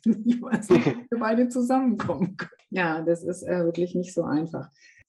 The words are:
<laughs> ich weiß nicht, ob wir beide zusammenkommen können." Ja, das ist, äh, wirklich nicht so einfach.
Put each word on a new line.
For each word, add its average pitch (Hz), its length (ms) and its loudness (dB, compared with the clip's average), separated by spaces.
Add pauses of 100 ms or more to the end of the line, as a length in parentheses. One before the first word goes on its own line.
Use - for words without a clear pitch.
<laughs> 220 200 2
ich 240 160 2
weiß - 300 -4
nicht, - 160 6
ob - 240 -2
wir 233 80 0
beide 233 300 2
zusammenkommen 240 880 0
können." - 140 -10 (200)
Ja, 165 300 0
das 165 220 0
ist, 180 200 -6
äh, 180 220 0
wirklich 170 300 0
nicht 175 180 -4
so 170 100 0
einfach. 156 460 -4 (400)